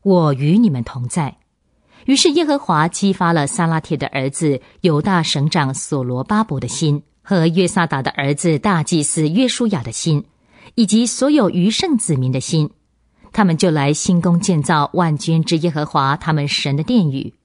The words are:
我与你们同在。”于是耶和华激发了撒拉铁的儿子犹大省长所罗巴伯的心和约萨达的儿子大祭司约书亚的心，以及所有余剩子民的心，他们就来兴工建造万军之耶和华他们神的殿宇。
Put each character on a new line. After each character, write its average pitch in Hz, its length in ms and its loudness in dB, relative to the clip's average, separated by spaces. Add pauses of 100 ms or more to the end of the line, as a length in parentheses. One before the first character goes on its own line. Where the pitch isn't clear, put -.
我 170 320 4
与 147 240 2
你 233 120 4
们 127 140 -2
同 120 240 -8
在。” 143 300 -6 (680)
于 269 140 2
是 311 140 4
耶 330 120 2
和 302 140 0
华 160 320 0
激 196 240 0
发 170 180 0
了 147 160 2
撒 170 180 -2
拉 165 140 0
铁 156 160 -4
的 139 120 -6
儿 135 220 -4
子 139 300 -2 (220)
犹 156 200 2
大 185 220 0
省 147 260 0
长 139 240 -2
所 135 300 -4
罗 123 180 -4
巴 208 220 -2
伯 147 160 -4
的 120 80 -6
心 147 340 -2 (200)
和 170 260 0
约 175 180 2
萨 170 220 0
达 139 140 -4
的 135 100 -4
儿 143 240 -2
子 156 240 0
大 175 240 0
祭 160 180 0
司 151 280 -2
约 247 180 2
书 233 200 -2
亚 196 140 -2
的 117 120 -10
心， 151 320 -2 (500)
以 233 100 4
及 226 200 2
所 254 240 0
有 262 200 4
余 180 220 0
剩 302 260 0
子 151 200 -2
民 127 120 -2
的 131 120 -4
心， 156 300 -2 (600)
他 214 140 2
们 165 100 2
就 170 160 2
来 147 220 2
兴 175 260 0
工 170 180 2
建 170 240 0
造 147 340 0
万 165 220 0
军 160 240 0
之 165 180 0
耶 170 100 0
和 151 160 -4
华 139 320 0
他 160 160 -2
们 143 120 0
神 139 300 -2
的 156 80 -2
殿 214 260 2
宇。 131 360 -6